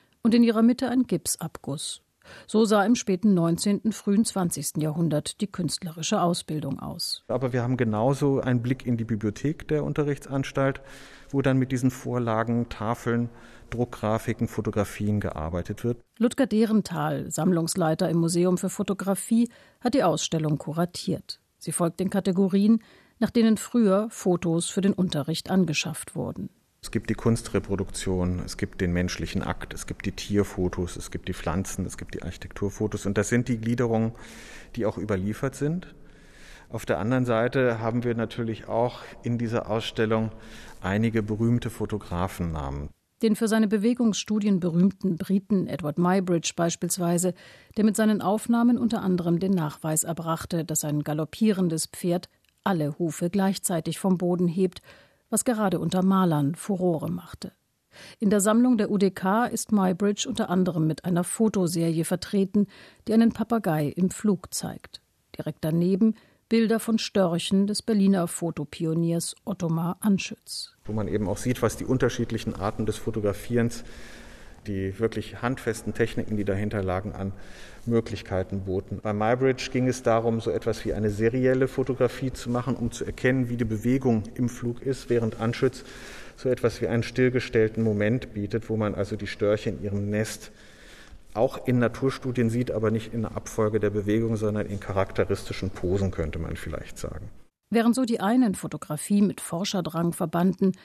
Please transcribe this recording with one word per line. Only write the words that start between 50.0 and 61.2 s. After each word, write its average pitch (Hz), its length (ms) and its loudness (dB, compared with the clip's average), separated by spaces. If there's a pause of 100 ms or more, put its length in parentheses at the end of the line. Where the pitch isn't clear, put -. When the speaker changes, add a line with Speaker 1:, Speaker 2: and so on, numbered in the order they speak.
Speaker 1:
erbrachte, 165 640 -4
dass - 180 -4
ein 147 220 -2
galoppierendes 165 800 0
Pferd - 420 -4 (380)
alle 160 340 0
Hufe 170 300 -2
gleichzeitig 185 680 0
vom 190 180 2
Boden 175 320 2
hebt, 180 320 0 (480)
was - 160 0
gerade 214 340 0
unter 180 240 0
Malern 170 500 4
Furore 175 560 0
machte. 175 440 -8 (640)
In 214 100 2
der 208 100 6
Sammlung 226 380 4
der 208 140 0
U 208 80 2
D 190 100 4
K 202 380 2
ist - 240 -6
Muybridge 202 580 2
unter 226 180 -2
anderem 175 380 2
mit 156 200 -2
einer 175 180 2